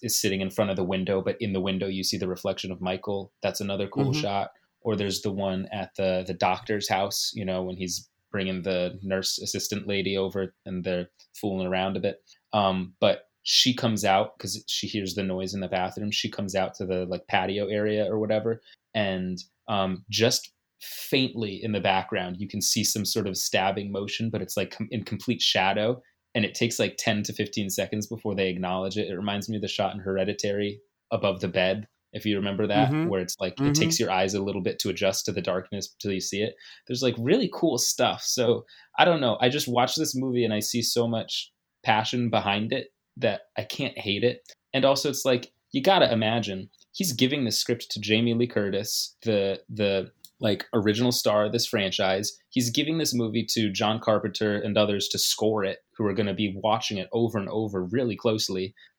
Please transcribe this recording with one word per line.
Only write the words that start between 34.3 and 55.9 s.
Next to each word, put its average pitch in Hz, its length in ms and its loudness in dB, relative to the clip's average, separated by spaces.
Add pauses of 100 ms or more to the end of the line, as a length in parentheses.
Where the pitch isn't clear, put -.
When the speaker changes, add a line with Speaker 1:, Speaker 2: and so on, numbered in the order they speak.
Speaker 1:
a 101 100 0
little 98 180 -2
bit 92 180 -2
to 104 100 -2
adjust 95 360 0
to 107 60 -4
the 95 100 -2
darkness 92 580 -4
till 101 120 -2
you 95 100 -2
see 98 200 -2
it. 110 140 -2 (320)
There's, 127 160 -4
like, 120 160 4
really 175 340 2
cool - 240 2
stuff. - 460 0
So 117 420 2 (320)
I 156 80 8
don't 170 160 4
know. 120 180 2
I 127 100 6
just 147 180 -2
watch 123 280 2
this 156 200 -2
movie 127 300 0
and 110 80 0
I 107 80 0
see 117 200 -2
so 117 260 2
much - 440 -4 (320)
passion 113 480 2
behind 107 420 2
it 131 140 -4 (300)
that 110 260 0 (140)
I 107 60 -4
can't - 340 -6
hate 101 280 0
it. 123 160 2 (320)
And 135 120 2
also 139 240 4
it's 139 160 -4
like, 127 260 2 (200)
you 139 100 0
gotta 180 300 6
imagine 107 580 0 (220)
he's 175 220 -2
giving 131 320 2
the 110 60 0
script - 400 -2
to - 100 -6
Jamie 110 320 4
Lee 120 140 2
Curtis, 98 760 -2
the, 98 460 2
the, 101 420 0 (300)
like, 104 320 2
original 113 400 4
star 107 320 4
of 107 80 -2
this 113 120 2
franchise. 98 720 0 (120)
He's 120 200 0
giving 147 280 0
this 151 160 0
movie 113 380 0
to 107 200 2
John 110 300 0
Carpenter 104 600 2
and 104 160 0
others 104 320 2
to - 80 -4
score 107 460 2
it, 95 160 -2 (180)